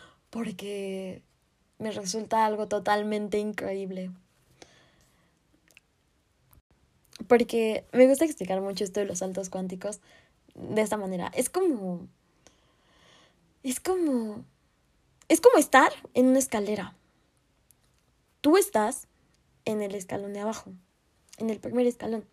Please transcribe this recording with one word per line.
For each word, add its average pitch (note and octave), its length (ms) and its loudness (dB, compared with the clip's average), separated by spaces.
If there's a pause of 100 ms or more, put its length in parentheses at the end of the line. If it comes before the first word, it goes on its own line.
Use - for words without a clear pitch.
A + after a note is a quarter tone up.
(300)
porque G3 920 -8 (560)
me A3 140 -6
resulta G#3+ 540 -2
algo G#3+ 220 -2
totalmente G#3 720 -2
increíble. G3 720 -6 (3250)
Porque A#3 640 2
me B3 160 10
gusta C#4 180 4
explicar F#3+ 360 -2
mucho G3 220 -6
esto F#3+ 160 -4
de G3+ 60 0
los F#3+ 140 -8
saltos F#3+ 300 -6
cuánticos F#3+ 520 -8 (540)
de - 260 -2
esta G#3+ 160 -2
manera. F#3+ 380 -6
Es B3+ 140 -2
como, G#3 580 -2 (1500)
es B3+ 180 -6
como, C4+ 640 -2 (840)
es - 100 4
como B4 180 8
estar C#4+ 360 6 (200)
en B3+ 140 4
una C4 120 6
escalera. G#3 560 -4 (1500)
Tú D4+ 160 6
estás A3+ 500 0 (580)
en G#3+ 160 -2
el G3+ 140 -4
escalón G3+ 380 -8
de G3+ 80 -8
abajo, G#3+ 320 -8 (640)
en A3+ 120 -4
el G#3 100 -6
primer B3 280 0
escalón. A3 460 -4